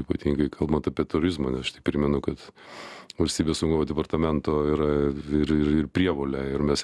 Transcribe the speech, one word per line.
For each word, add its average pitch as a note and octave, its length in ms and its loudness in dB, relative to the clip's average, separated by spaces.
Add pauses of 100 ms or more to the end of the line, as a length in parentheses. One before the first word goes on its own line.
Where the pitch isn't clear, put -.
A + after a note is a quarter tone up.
ypatingai C#2+ 500 0
kalbant D2+ 400 0
apie C#2 160 -2
turizmą, D2+ 480 0
nes C2 140 -4
aš - 80 -14
tik - 100 -2
primenu, C#2+ 320 2
kad C#2+ 220 -6 (800)
Valstybės D#2+ 400 0
saugumo D#2+ 260 2
departamento D#2 680 0 (180)
yra D2+ 160 2 (240)
ir, D2 400 0
ir, D2+ 200 4 (100)
ir C#2 100 -2
prievolė, C#2 540 0 (100)
ir D2 100 0
mes C#2+ 180 2